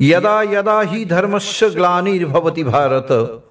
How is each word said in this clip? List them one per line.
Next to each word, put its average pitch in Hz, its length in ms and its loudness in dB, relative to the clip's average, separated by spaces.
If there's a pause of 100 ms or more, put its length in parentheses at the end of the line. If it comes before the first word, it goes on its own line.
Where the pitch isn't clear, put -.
(100)
"যদা 208 340 2
যদা 208 360 0
হি 208 240 -4
ধর্মস্য 202 680 0
গ্লানির্ভবতি 175 960 0
ভারত।" 127 720 0 (120)